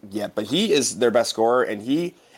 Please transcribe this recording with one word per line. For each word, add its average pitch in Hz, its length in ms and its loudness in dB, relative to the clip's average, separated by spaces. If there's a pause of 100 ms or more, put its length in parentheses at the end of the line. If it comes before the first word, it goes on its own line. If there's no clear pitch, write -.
(100)
yet, 104 260 -6
but 107 80 -4
he 180 280 0
is 127 280 0
their 120 100 4
best 117 200 2
scorer, 117 340 2
and 104 180 -4
he 160 320 -2 (240)